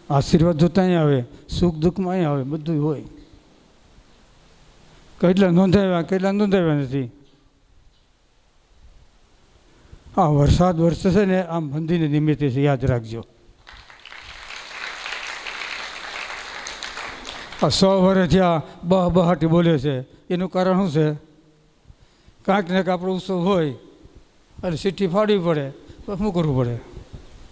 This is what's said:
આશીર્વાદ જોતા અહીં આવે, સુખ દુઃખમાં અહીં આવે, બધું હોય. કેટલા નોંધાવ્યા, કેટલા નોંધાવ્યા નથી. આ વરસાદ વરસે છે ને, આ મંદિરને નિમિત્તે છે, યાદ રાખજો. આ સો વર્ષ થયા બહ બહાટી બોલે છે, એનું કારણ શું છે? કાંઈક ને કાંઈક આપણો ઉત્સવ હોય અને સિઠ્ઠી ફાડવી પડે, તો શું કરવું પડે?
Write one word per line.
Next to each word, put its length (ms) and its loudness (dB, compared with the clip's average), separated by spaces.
આશીર્વાદ 480 2
જોતા 240 2
અહીં 180 2
આવે, 240 2
સુખ 160 2
દુઃખમાં 400 -2
અહીં 140 0
આવે, 140 -2
બધું 420 -4
હોય. 200 -4
કેટલા 300 4
નોંધાવ્યા, 520 4
કેટલા 300 -2
નોંધાવ્યા 420 2
નથી. 360 -4
આ 120 4
વરસાદ 520 4
વરસે 300 2
છે 140 4
ને, 180 2
આ 180 -4
મંદિરને 480 -2
નિમિત્તે 420 0
છે, 100 -2
યાદ 240 2
રાખજો. 400 -2
આ 60 2
સો 340 4
વર્ષ 280 4
થયા 320 4
બહ 240 2
બહાટી 380 2
બોલે 320 4
છે, 220 -4
એનું 180 -2
કારણ 260 0
શું 160 2
છે? 280 0
કાંઈક 200 2
ને 60 -8
કાંઈક 180 0
આપણો 260 -2
ઉત્સવ 220 -4
હોય 360 0
અને 140 -4
સિઠ્ઠી 300 -2
ફાડવી 320 2
પડે, 320 -2
તો 460 -14
શું 160 -2
કરવું 260 0
પડે? 200 -2